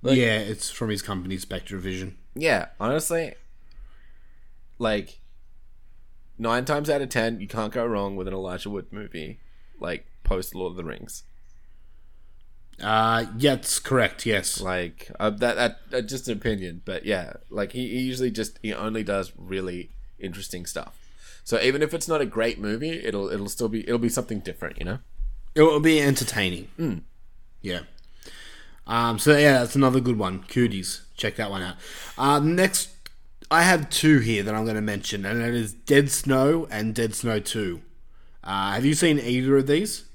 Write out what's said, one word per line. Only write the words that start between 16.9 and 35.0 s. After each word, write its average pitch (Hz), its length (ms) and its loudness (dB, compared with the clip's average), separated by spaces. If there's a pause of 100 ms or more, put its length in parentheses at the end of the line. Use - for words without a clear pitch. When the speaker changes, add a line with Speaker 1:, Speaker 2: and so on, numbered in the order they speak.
Speaker 1:
yeah, 90 300 -2 (140)
like, 101 240 -4
he, 127 160 -4
he 120 120 -2
usually 127 300 0
just, 107 320 -4
he 107 120 -2
only 107 300 -2
does 98 320 -2
really 92 540 -6 (280)
interesting 92 480 -8
stuff. - 320 -8 (460)
So - 160 2
even 131 220 4
if 151 120 0
it's 156 140 -2
not 160 120 4
a 135 60 2
great 113 320 0
movie, 117 460 -2
it'll, 101 260 -2
it'll 101 180 -2
still 113 200 -2
be, 107 180 -2
it'll 117 120 2
be 117 100 2
something 110 320 -2
different, - 380 -8
you - 60 -4
know? 98 140 -4 (560)
Speaker 2:
It'll 151 260 8
be 156 200 8
entertaining. 107 680 2 (100)
Speaker 1:
Mm. 117 240 -2 (580)
Speaker 2:
Yeah. 90 200 -4 (1080)
Um, 117 340 2
so 147 160 4
yeah, 143 240 8
that's 120 160 0
another 135 240 6
good 123 180 0
one. 95 260 -2
Cooties. 98 580 0 (140)
Check 104 200 -4
that 107 140 -2
one 98 120 -4
out. 90 140 -6 (420)
Uh, 143 220 6
next, 180 480 4 (600)
I 165 120 8
have 170 280 6
two 156 300 8
here 110 220 2
that 107 140 0
I'm 110 100 2
gonna 110 140 0
mention, 104 440 -2